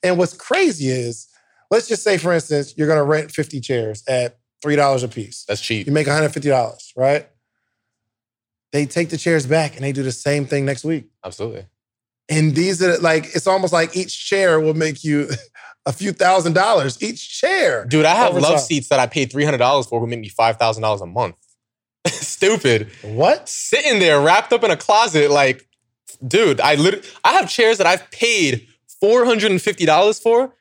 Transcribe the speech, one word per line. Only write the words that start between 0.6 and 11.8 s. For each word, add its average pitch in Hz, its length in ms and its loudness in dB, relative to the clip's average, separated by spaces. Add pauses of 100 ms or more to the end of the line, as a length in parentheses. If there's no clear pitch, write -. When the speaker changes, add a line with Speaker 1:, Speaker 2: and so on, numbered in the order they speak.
Speaker 1:
is, 120 400 -6 (420)
let's 226 200 0
just 220 140 -2
say, 202 140 2
for 165 140 -2
instance, 151 460 -2
you're 151 100 0
gonna 156 160 2
rent 151 280 -2
fifty 147 280 -6
chairs 113 480 -6
at 123 300 -4 (240)
three 147 160 0
dollars 139 260 2
a 120 60 -6
piece. 107 400 -14
Speaker 2:
That's 104 100 -4
cheap. 107 260 -6
Speaker 1:
You 139 60 -4
make 147 160 0
a 143 60 0
hundred 151 160 2
fifty 147 180 -6
dollars, 123 480 -2
right? 139 320 0 (1500)
They 147 120 0
take 165 240 -4
the 165 80 -8
chairs 160 280 0
back 151 300 -2
and 135 80 -10
they 139 80 -4
do 135 120 -6
the 131 80 -4
same 143 340 -2
thing 139 200 -2
next 135 180 -6
week. 156 260 -6 (140)
Speaker 2:
Absolutely. 98 420 -12 (640)